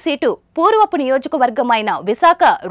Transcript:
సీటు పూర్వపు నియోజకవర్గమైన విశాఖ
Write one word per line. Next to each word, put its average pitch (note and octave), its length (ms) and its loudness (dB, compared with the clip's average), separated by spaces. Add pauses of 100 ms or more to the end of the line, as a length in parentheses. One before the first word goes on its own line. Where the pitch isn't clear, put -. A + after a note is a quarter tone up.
సీటు D4 260 -2 (260)
పూర్వపు G#4 460 2
నియోజకవర్గమైన B3 880 -2 (180)
విశాఖ E4+ 360 2 (260)